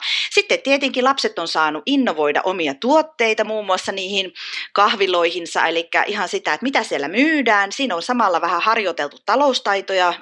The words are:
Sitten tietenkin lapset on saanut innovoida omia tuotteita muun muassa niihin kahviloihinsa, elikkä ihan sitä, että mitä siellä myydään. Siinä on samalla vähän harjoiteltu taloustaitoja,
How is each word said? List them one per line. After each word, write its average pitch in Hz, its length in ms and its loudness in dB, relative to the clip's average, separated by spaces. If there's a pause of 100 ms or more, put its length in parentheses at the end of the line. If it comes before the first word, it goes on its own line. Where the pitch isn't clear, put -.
(300)
Sitten 285 320 0
tietenkin 269 420 0
lapset 262 360 0
on 170 80 -6
saanut 156 380 0
innovoida 165 580 2
omia 170 300 -2
tuotteita 233 720 2
muun 214 220 -4
muassa 190 260 -2
niihin 196 420 -4 (400)
kahviloihinsa, 175 920 2
elikkä 165 360 0
ihan 202 260 -4
sitä, 190 240 -2
että 156 100 -4
mitä 277 200 0
siellä 143 240 -4
myydään. 220 640 2
Siinä 247 240 -4
on 170 60 -4
samalla 202 400 0
vähän 170 200 0
harjoiteltu 180 640 -2
taloustaitoja, 196 960 2